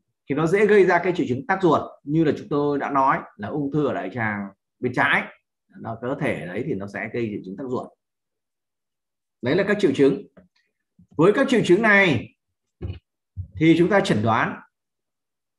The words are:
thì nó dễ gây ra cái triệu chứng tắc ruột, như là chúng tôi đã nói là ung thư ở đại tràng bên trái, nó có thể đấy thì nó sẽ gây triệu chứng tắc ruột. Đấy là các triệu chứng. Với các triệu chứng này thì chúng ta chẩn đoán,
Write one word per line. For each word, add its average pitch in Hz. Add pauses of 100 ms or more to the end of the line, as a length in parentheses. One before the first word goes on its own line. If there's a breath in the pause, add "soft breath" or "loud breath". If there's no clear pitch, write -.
(280)
thì 139
nó 156
dễ 202
gây 202
ra 175
cái 180
triệu 143
chứng 123
tắc 190
ruột, 156 (220)
như 156
là 139
chúng -
tôi 147
đã 113
nói 135 (180)
là 104
ung 143
thư 147
ở 107
đại 92
tràng 104 (300)
bên 123
trái, 160 (560)
nó 117
có 127
thể 92
đấy 92
thì 143
nó 98
sẽ 101
gây 120
triệu 101
chứng 92
tắc 139
ruột. - (1500)
Đấy 135
là 196
các 208
triệu 151
chứng. - (920)
Với 175
các 269
triệu 233
chứng 180
này 196 (1200)
thì 160
chúng 175
ta 196
chẩn 110
đoán, 120 (1000)